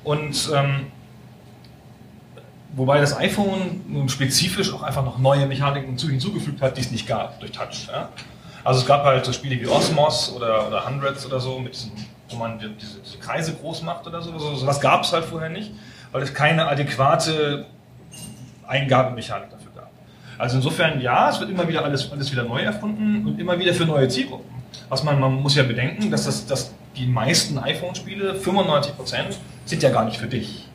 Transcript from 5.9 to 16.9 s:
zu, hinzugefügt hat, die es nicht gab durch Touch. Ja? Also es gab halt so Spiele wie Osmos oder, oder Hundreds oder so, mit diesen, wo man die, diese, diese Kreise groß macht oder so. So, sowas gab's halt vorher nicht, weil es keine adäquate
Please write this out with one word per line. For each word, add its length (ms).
zu, 100
hinzugefügt 540
hat, 140
die 40
es 80
nicht 180
gab 340
durch 100
Touch. 380
Ja? 200
Also 160
es 80
gab 160
halt 200
so 100
Spiele 280
wie 60
Osmos 680
oder, 320
oder 220
Hundreds 340
oder 160
so, 200
mit 160
diesen, 160
wo 80
man 200
die, 120
diese, 240
diese 140
Kreise 340
groß 300
macht 240
oder 160
so. 160
So, 160
sowas 260
gab's 320
halt 120
vorher 240
nicht, 200
weil 120
es 100
keine 340
adäquate 1000